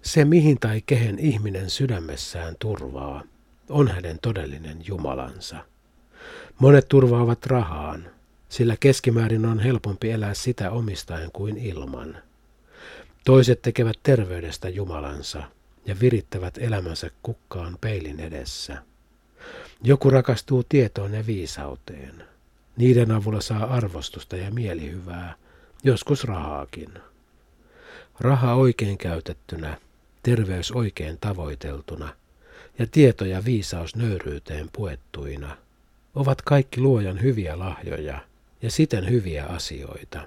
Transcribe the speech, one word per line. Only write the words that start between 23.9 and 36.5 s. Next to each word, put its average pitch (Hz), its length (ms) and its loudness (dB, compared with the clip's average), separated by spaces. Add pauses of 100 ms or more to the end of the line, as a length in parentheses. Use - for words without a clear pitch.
ja 98 140 -6
mielihyvää, 87 840 -8 (480)
joskus 131 400 2
rahaakin. 78 680 -8 (1300)
Raha 123 360 4
oikein 117 420 4
käytettynä, 80 800 -8 (460)
terveys 95 480 0
oikein 95 500 -4
tavoiteltuna 76 920 -8 (640)
ja 117 80 0
tieto 127 380 6
ja 95 200 -4
viisaus 95 500 -4
nöyryyteen 78 760 -6
puettuina 71 840 -10 (580)
ovat 139 260 0
kaikki 135 400 2